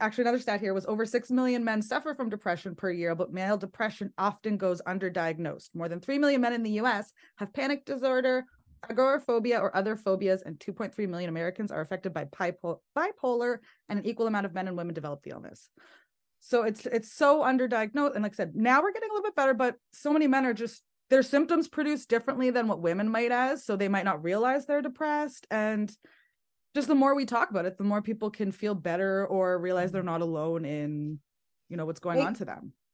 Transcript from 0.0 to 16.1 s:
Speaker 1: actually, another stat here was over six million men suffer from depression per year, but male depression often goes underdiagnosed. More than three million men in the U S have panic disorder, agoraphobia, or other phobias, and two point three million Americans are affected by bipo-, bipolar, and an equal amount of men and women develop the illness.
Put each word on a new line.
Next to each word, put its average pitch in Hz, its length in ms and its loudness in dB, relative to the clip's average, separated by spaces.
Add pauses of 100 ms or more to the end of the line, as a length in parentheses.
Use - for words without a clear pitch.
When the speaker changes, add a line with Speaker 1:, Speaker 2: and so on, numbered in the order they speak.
Speaker 1:
actually, 220 220 0
another 240 140 2
stat 214 220 -2
here 196 140 0
was 190 100 -2
over 214 220 -2
six 240 240 -2
million 247 340 2
men 220 160 0
suffer 285 340 -2
from 254 140 -4
depression 190 460 -4
per 190 160 -2
year, 170 240 0
but 170 180 -2
male 190 240 0
depression 202 600 -6
often 202 400 -2
goes 180 240 0
underdiagnosed. 170 920 -4
More 170 140 -6
than 170 100 -6
three 269 200 -2
million 285 240 4
men 240 100 2
in 233 100 -2
the 214 100 0
U 214 140 0
S 214 240 0 (260)
have 208 180 -10
panic 277 320 -2
disorder, 254 580 0 (460)
agoraphobia, 240 680 2
or - 160 0
other 214 220 0
phobias, 190 460 0
and 160 180 -12
two 190 140 -10
point - 200 -8
three 208 120 -2
million 175 240 -4
Americans 175 420 -4
are 151 80 -4
affected 175 320 -6
by 151 140 -6
bipo-, 175 540 -4 (140)
bipolar, 247 680 0 (280)
and 208 100 -2
an - 60 -4
equal 226 220 0
amount 208 180 0
of 185 80 -4
men 185 160 -4
and 180 80 -6
women 175 180 -4
develop 147 280 -8
the 143 80 -14
illness. - 400 -14 (680)